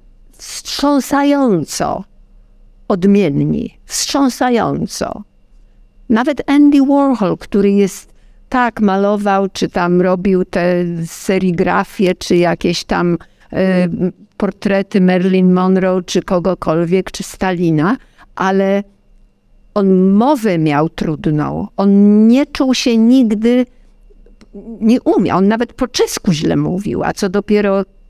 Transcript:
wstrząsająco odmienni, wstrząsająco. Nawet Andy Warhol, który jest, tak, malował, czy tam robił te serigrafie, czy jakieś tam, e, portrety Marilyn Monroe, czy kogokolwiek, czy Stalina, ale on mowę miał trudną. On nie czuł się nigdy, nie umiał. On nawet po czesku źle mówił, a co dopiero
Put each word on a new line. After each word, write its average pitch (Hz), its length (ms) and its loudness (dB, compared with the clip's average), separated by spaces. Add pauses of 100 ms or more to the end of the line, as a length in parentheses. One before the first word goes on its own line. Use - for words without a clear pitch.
(320)
wstrząsająco 277 1700 -2 (840)
odmienni, 170 960 0
wstrząsająco. 233 1400 -2 (840)
Nawet 254 400 -2
Andy 285 360 4
Warhol, 262 520 0
który 202 340 0
jest, 202 420 -2 (360)
tak, 240 320 -2
malował, 202 680 0
czy - 200 -4
tam 175 320 0
robił 185 440 0
te 180 400 -2 (200)
serigrafie, 185 1120 -2
czy - 200 -2
jakieś 175 480 0
tam, 175 340 -2 (360)
e, 180 340 0 (500)
portrety 196 640 -2
Marilyn 185 520 2
Monroe, 185 500 0
czy 180 180 -4
kogokolwiek, 175 920 -2
czy - 120 -12
Stalina, 175 720 -2 (380)
ale 196 480 0 (920)
on 190 360 2
mowę 220 480 2
miał 156 320 0
trudną. 151 800 -4 (100)
On 202 500 4
nie 262 180 4
czuł 262 280 -2
się 233 240 0
nigdy, 233 680 2 (1160)
nie 226 200 2
umiał. 190 360 0
On 190 100 2
nawet 226 260 -2
po - 140 -4
czesku - 460 -2
źle 160 220 -2
mówił, 180 480 -4
a 160 100 -4
co 202 160 -4
dopiero 202 540 0 (260)